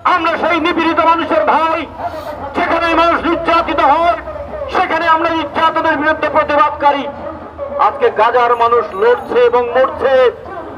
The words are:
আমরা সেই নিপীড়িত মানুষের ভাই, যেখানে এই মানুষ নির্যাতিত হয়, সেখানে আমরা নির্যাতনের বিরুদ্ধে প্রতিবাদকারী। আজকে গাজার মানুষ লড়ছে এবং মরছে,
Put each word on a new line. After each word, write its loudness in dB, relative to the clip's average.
আমরা 0
সেই 0
নিপীড়িত 0
মানুষের 2
ভাই, 0
যেখানে 0
এই 0
মানুষ 2
নির্যাতিত 0
হয়, 4
সেখানে -2
আমরা 2
নির্যাতনের 0
বিরুদ্ধে 0
প্রতিবাদকারী। 2
আজকে 2
গাজার 2
মানুষ 2
লড়ছে 0
এবং 2
মরছে, 2